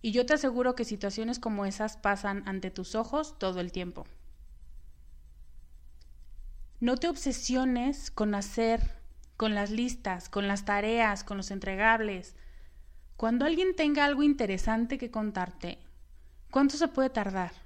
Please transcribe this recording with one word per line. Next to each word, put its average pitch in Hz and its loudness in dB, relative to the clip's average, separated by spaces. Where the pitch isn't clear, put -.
Y 226 -2
yo 247 4
te 302 4
aseguro 254 2
que 247 -2
situaciones 220 -2
como 202 -2
esas 214 -2
pasan 202 0
ante 190 -4
tus 185 -8
ojos 285 -2
todo 185 -2
el 180 -4
tiempo. - -8
No 247 4
te 339 0
obsesiones 262 0
con 208 0
hacer, 226 2
con 220 0
las 202 0
listas, 214 -2
con 202 0
las 202 0
tareas, 208 2
con 202 -6
los 190 -6
entregables. 196 2
Cuando 240 2
alguien 359 4
tenga 294 4
algo 285 4
interesante 233 4
que 240 -6
contarte, 185 -4
¿cuánto 285 6
se 320 4
puede 262 2
tardar? 190 0